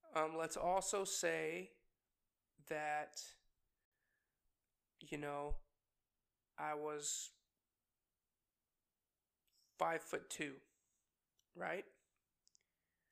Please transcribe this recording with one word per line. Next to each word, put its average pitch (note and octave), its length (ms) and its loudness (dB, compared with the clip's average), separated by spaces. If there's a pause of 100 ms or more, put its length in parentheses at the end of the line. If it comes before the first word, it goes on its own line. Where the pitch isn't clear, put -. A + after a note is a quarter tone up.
(140)
Um, D#3+ 240 4
let's D#3+ 180 -2
also F#3+ 480 4
say E3 680 0 (960)
that, D3+ 540 0 (1800)
you D3+ 180 -6
know, D3 360 0 (1040)
I D3+ 160 2
was D3+ 560 -2 (2500)
five-foot-two, D#3 760 0 (1040)
right? F3 280 -2 (1300)